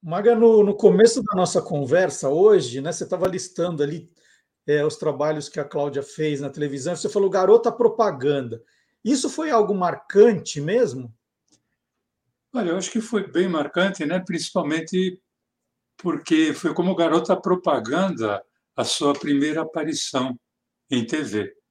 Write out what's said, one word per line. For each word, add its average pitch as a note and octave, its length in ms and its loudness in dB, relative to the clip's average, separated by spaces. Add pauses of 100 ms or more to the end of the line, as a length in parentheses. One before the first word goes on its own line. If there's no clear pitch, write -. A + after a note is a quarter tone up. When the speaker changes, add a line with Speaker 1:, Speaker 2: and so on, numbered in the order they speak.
Speaker 1:
Maga, G3+ 300 2
no, A3 280 8
no G3+ 120 2
começo G#3 480 6
da - 100 -4
nossa F#3 280 0
conversa D3+ 680 -2
hoje, D3+ 540 2
né, D#3 100 -6
você D#3+ 160 -8
tava F#3 180 -2
listando F3 560 -4
ali, D3 280 -6 (580)
é, D3 160 0
os D3+ 140 -4
trabalhos D3 500 -4
que - 140 -8
a - 20 -4
Cláudia C#3+ 400 -6
fez D3 380 -6
na C#3 80 -8
televisão, C#3+ 440 -6
você E3+ 140 -8
falou G3 220 0
garota G3+ 420 4
propaganda. C#3+ 920 -2 (400)
Isso C4 280 -2
foi D#4 200 -6
algo G#3+ 240 2
marcante F#3+ 840 2
mesmo? C#3+ 540 -2 (1400)
Speaker 2:
Olha, G3+ 180 -2
eu F3 60 -2
acho F3+ 140 -6
que A3+ 80 -4
foi G3+ 320 -6
bem F3 160 0
marcante, F3 580 -2
né? F3 140 -2
Principalmente F3 1040 -4 (760)
porque D#3 560 0
foi D#3 200 -4
como F#3 220 -2
garota E3+ 400 2
propaganda C3+ 1080 -2 (320)
a B2 80 -2
sua C#3+ 300 0
primeira D3 480 -2
aparição C#3+ 760 -6 (540)
em A#2+ 140 0
T D#3 160 -4
V. G#2 280 -4 (220)